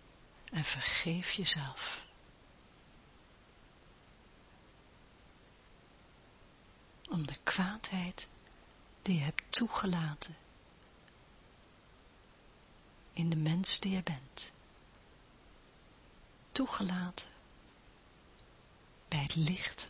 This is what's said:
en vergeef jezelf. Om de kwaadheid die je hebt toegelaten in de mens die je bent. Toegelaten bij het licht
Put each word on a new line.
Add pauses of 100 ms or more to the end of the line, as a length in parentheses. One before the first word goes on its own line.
(520)
en
vergeef
jezelf. (4000)
Om
de
kwaadheid (760)
die
je
hebt
toegelaten (2750)
in
de
mens
die
je
bent. (2000)
Toegelaten (1800)
bij
het
licht